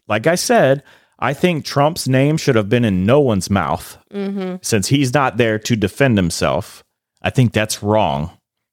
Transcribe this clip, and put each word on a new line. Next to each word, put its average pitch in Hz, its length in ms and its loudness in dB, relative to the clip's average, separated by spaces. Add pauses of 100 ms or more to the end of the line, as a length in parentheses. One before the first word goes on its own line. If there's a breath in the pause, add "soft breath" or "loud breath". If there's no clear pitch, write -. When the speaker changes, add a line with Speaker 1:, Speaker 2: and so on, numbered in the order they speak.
Speaker 1:
like 110 200 -2
I 170 80 2
said, 151 480 2 (340 soft breath)
I 135 160 -2
think 165 320 -2
Trump's 143 420 -2
name 139 300 2
should 135 180 0
have 104 140 0
been 120 160 2
in 95 200 2
no 131 140 4
one's 113 300 0
mouth 82 480 -2 (160)
Speaker 2:
Mm-hmm. 196 480 -6
Speaker 1:
since 202 280 -2
he's 135 240 0
not 131 240 0
there 110 220 0
to 123 160 -2
defend 107 440 0
himself. 82 640 -2 (400)
I 92 80 -2
think 123 200 2
that's 107 300 -2
wrong 95 480 0 (420)